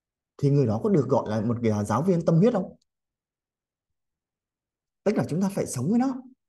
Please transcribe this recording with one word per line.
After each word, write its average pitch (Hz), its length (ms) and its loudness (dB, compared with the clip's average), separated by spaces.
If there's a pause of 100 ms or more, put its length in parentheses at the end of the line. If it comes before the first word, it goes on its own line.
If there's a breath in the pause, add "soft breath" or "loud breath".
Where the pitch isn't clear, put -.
(360)
thì 143 140 0
người 143 160 2
đó 110 160 -2
có 220 80 0
được 156 180 2
gọi 113 220 0
là 110 100 -2
một 113 200 -2
người 107 240 0
giáo 110 180 0
viên 170 220 0
tâm 165 120 4
huyết 208 160 4
không? 196 240 -6 (2250)
Tức 208 120 0
là 180 120 0
chúng 156 140 -2
ta 196 60 0
phải - 180 -4
sống 131 240 -4
với 233 80 2
nó. 262 240 -2 (260)